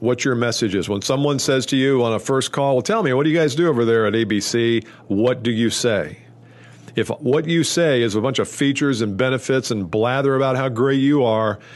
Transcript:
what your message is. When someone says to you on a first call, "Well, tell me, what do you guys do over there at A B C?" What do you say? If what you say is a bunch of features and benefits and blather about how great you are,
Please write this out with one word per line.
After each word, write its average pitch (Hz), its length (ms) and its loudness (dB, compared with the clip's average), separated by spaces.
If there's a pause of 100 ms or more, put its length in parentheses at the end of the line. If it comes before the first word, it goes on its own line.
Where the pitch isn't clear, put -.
what 120 240 0
your 135 100 0
message 117 400 0
is. 95 140 -2
When 101 140 -4
someone 139 360 0
says 131 280 0
to 139 100 -2
you 131 260 2
on 113 100 0
a 107 60 0
first 131 340 -2
call, 139 220 0
"Well, 123 80 0
tell 220 200 -2
me, 139 100 0
what 131 100 2
do 156 80 0
you 165 80 2
guys 151 160 0
do 170 140 2
over 120 160 2
there 113 220 2
at 101 80 0
A 113 100 2
B 101 160 0
C?" 117 420 0 (240)
What 117 360 0
do 120 80 -2
you 113 200 0
say? 104 480 -2 (760)
If 113 120 -2 (120)
what 147 260 0
you 165 160 2
say 143 400 0
is 107 140 0
a 107 40 0
bunch 123 200 -2
of 98 80 -2
features 139 520 0
and 101 160 -2
benefits 131 540 0
and 101 180 -4
blather 127 460 0
about 131 220 0
how 135 120 -2
great 135 300 0
you 139 240 2
are, 110 380 0 (160)